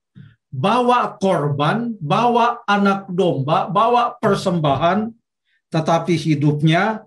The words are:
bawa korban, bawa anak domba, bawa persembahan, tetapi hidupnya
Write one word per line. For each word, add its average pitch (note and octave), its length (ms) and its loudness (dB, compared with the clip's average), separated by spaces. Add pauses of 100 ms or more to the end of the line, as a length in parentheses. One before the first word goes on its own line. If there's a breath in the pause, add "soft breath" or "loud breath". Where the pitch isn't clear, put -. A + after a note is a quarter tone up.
(460 loud breath)
bawa A3+ 720 0
korban, F3 800 -2
bawa A#3+ 640 0
anak G3+ 480 0
domba, E3+ 560 0
bawa A#3 480 2
persembahan, F3+ 960 0 (560)
tetapi E3 480 0
hidupnya D#3 920 0